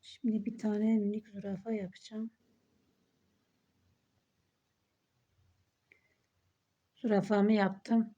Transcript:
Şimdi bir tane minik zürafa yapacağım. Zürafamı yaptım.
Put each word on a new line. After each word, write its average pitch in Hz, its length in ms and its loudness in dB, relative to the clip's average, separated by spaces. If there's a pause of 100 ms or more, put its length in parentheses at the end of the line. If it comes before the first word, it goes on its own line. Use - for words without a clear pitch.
Şimdi 220 420 -4
bir - 140 -8
tane 214 400 0
minik 214 300 -4
zürafa 196 440 -10
yapacağım. 214 580 -8 (4000)
Zürafamı 208 580 2
yaptım. 214 640 2